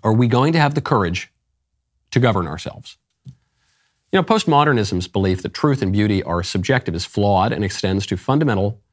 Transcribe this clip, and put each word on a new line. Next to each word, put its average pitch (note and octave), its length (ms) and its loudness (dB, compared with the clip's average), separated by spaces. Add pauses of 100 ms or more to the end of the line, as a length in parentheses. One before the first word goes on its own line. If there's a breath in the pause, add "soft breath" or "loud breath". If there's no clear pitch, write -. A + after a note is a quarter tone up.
Are A2 80 4
we A#2+ 160 4
going B2+ 240 4
to E3 80 2
have D3 140 2
the D3+ 60 0
courage F#2 520 -2 (800)
to A#2+ 80 2
govern G2+ 260 2
ourselves? - 500 -12 (300)
You - 920 -6
know, - 20 0
postmodernism's C#3+ 840 2
belief F#2+ 340 0
that - 100 -8
truth C#3 300 0
and F#2+ 100 -2
beauty G#2 300 2
are F2 220 -4
subjective F#2+ 500 -2
is F#2 100 -6
flawed G2+ 480 0
and G#2 120 -4
extends F#2+ 420 -4
to F#2+ 100 -4
fundamental A2+ 640 -2 (120)